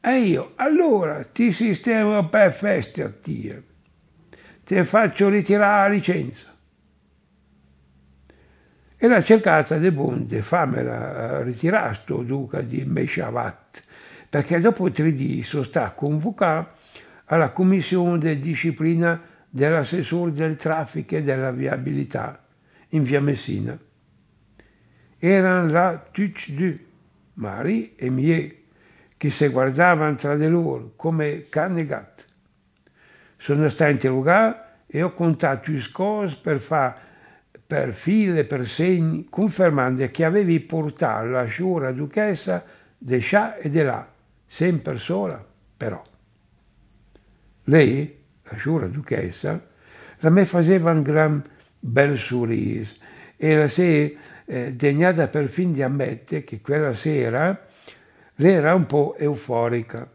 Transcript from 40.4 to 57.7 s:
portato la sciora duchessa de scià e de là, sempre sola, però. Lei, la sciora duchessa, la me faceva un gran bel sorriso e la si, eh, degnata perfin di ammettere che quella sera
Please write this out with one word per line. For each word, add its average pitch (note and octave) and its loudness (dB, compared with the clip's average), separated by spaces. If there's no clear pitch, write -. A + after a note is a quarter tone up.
portato C#3+ -4
la B2+ -2
sciora D3 -4
duchessa F3 -4
de B2+ -2
scià - 0
e D3+ -6
de D#3 2
là, A#2+ -6
sempre D#3 -2
sola, E3 -6
però. G2+ -8
Lei, C#3+ 4
la - -16
sciora C#3 -2
duchessa, A2+ -6
la D#3+ 2
me F#3+ 6
faceva E3+ 2
un D#3 2
gran D3+ 2
bel C#3 2
sorriso A2 -4
e D#3 4
la D3+ 4
si, D3 2
eh, B2 -6
degnata D3 2
perfin D#3 -2
di C#3 -2
ammettere C#3 -4
che A2 -14
quella C#3+ 0
sera C#3 -2